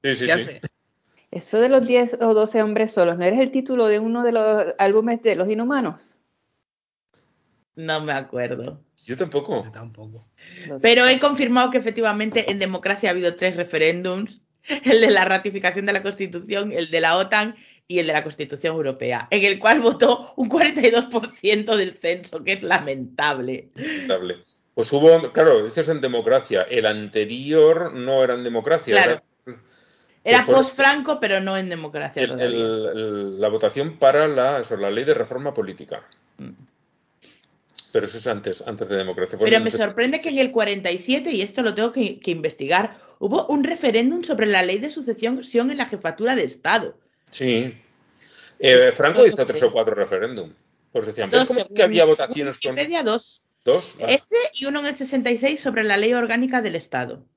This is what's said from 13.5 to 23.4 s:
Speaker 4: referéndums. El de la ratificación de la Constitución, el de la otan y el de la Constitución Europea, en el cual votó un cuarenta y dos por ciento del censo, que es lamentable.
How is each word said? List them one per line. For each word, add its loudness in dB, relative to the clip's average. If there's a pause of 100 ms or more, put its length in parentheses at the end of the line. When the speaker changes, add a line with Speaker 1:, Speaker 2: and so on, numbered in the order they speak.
Speaker 4:
referéndums. -2 (440)
El 6
de 6
la 4
ratificación -2
de 0
la -2
Constitución, -6
el -4
de 0
la 2
otan 0 (320)
y -2
el 0
de -2
la 0
Constitución -8
Europea, -4
en 2
el 0
cual 4
votó 2
un -2
cuarenta 2
y 8
dos 0
por -6
ciento 0
del -2
censo, -6
que -2
es -6
lamentable. -2